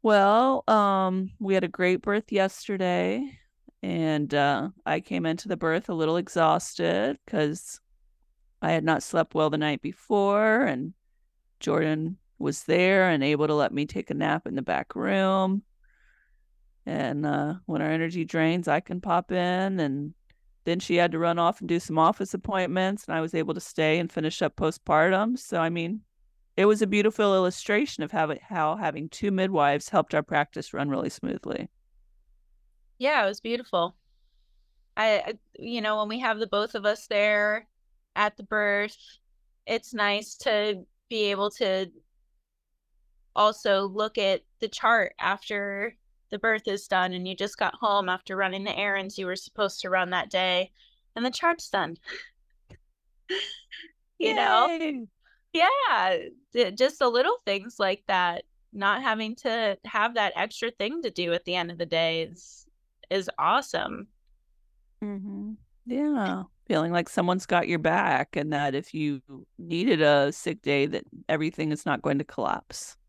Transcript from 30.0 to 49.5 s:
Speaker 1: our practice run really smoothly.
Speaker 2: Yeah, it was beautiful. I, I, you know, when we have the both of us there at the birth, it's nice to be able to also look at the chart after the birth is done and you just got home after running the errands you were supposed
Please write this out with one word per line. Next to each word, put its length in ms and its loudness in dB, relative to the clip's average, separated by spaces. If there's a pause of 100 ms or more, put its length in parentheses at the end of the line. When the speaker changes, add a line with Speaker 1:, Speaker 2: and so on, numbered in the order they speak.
Speaker 1:
our 80 2
practice 500 -4
run 160 -4
really 200 -2
smoothly. 600 -8 (1300)
Speaker 2:
Yeah, 240 2
it 40 2
was 140 -4
beautiful. 540 -2 (1040)
I, 220 2
I, 200 -8 (180)
you 240 -8
know, 180 -2
when 100 -2
we 100 -6
have 200 -2
the 80 -4
both 280 -2
of 100 -6
us 220 -2
there 600 0 (480)
at 220 0
the 60 -16
birth, 540 0 (680)
it's 280 -6
nice 440 -2
to 480 0 (240)
be 220 0
able 200 0
to 400 -2 (1400)
also 520 2
look 300 -4
at 240 0 (180)
the 80 -6
chart 520 2
after 800 -4 (320)
the 100 -8
birth 280 0
is 200 -4
done 260 0
and 140 -6
you 80 -8
just 220 -6
got 180 -2
home 340 0
after 260 -6
running 280 -2
the 140 -4
errands 400 -4
you 80 -6
were 100 -4
supposed 460 -4